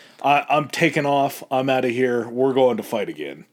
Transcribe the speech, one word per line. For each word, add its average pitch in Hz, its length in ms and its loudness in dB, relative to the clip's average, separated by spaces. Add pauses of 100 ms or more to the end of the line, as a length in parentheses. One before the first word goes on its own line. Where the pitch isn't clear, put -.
(220)
I, 143 260 2
I'm 147 200 0
taking 156 380 0
off. 139 440 0
I'm 131 200 0
outta 131 180 0
here. 120 400 0
We're 131 260 0
going 123 240 4
to 107 40 -6
fight 104 260 -4
again. 73 440 -12